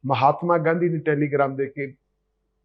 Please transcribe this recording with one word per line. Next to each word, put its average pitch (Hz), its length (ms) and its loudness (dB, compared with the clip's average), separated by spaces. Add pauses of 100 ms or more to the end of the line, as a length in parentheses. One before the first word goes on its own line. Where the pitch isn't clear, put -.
ਮਹਾਤਮਾ 147 520 2
ਗਾਂਧੀ 170 320 0
ਨੇ 165 100 -2
ਟੈਲੀਗ੍ਰਾਮ 143 560 0
ਦੇ 135 100 -2
ਕੇ 139 280 -10 (720)